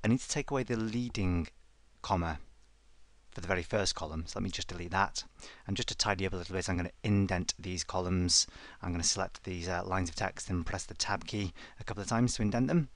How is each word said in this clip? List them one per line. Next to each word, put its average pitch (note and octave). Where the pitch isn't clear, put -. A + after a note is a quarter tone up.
I G#2+
need B2
to -
take -
away C3
the A2+
leading A2
comma E2
for -
the E2+
very F#2
first G2+
column, D#2+
so -
let F#2+
me G2
just -
delete F2
that. F#2+
And G2+
just -
to -
tidy G2
up F2+
a F#2+
little F2+
bit, F#2+
I'm F2+
gonna F2
indent G2
these F2+
columns. F2+
I'm F2
gonna E2+
select -
these, F2+
uh, F2
lines F#2
of D#2+
text -
and F2
press -
the -
Tab -
key G2+
a -
couple G#2
of F#2
times A#2
to A2
indent A2+
them. D#3